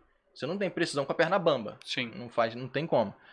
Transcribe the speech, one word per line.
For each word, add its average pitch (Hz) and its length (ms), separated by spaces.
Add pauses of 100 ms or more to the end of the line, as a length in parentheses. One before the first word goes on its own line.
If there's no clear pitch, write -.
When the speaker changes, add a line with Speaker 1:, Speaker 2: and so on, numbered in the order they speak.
(320)
Speaker 1:
Você - 140
não 170 100
tem 196 140
precisão 156 340
com 165 80
a 151 40
perna 170 220
bamba. 143 460
Speaker 2:
Sim. 120 300
Speaker 1:
Não 120 140
faz, 117 260
não 127 140
tem 151 180
como. 117 260 (200)